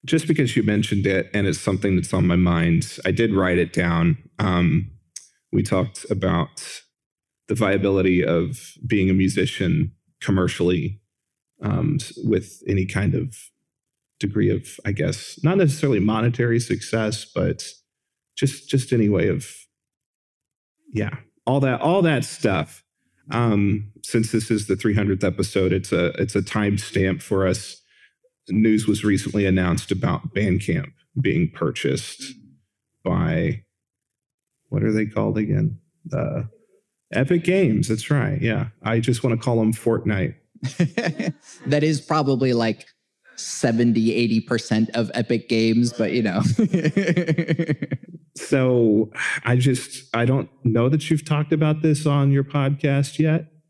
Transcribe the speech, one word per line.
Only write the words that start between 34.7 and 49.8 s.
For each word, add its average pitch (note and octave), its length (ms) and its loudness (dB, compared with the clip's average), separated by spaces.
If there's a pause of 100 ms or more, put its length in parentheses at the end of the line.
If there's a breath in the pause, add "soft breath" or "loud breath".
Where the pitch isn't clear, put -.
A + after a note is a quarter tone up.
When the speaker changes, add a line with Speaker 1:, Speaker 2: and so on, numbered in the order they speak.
Speaker 1:
are A2 100 0
they G#2+ 120 0
called G#2+ 320 -2
again? G#2+ 420 -2 (320)
Uh, - 320 -4 (720)
Epic E3+ 300 0
Games. F3 440 2
That's A2 220 -4
right. A#2 320 0
Yeah. A2 260 -2 (160)
I A2+ 160 0
just A#2 240 0
wanna A2+ 140 2
call A#2 240 0
'em A2 120 2
Fortnite. G#2 600 0 (280)
Speaker 2:
<laughs> D#3+ 720 -2 (340 loud breath)
That D3 160 2
is D#3 180 0
probably, C3+ 520 0
like, A2+ 320 -2 (500)
seventy, A2+ 800 0
eighty A2 260 2
percent A2 520 0
of A2+ 220 -2
Epic A#2 360 -2
Games, A2+ 440 2
but, G#2+ 180 0
you A#2+ 120 0
know. G2 180 0 (160)
<laughs> E3 1160 0 (640)
Speaker 1:
So A#2+ 720 2 (340 loud breath)
I A#2+ 120 2
just, B2+ 600 -2